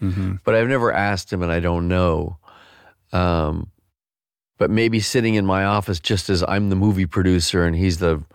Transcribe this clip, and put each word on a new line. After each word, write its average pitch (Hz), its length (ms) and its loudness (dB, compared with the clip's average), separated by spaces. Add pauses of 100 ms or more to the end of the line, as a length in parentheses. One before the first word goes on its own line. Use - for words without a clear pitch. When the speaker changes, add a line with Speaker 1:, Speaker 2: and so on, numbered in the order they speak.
Speaker 1:
Mm-hmm. 95 320 -4 (100)
Speaker 2:
But 110 100 0
I've 117 140 2
never 123 240 0
asked 98 400 -2
him, 92 100 -4
and 85 100 -2
I 85 80 0
don't 85 280 0
know. 87 480 0 (760)
Um, 82 580 -2 (880)
but - 120 4
maybe 113 300 2
sitting 113 340 0
in 101 120 0
my 95 180 0
office 101 360 -2
just - 280 -2
as 92 180 2
I'm 101 220 0
the 98 80 0
movie 95 300 2
producer 90 580 2
and 82 100 0
he's 87 240 0
the 80 240 0 (120)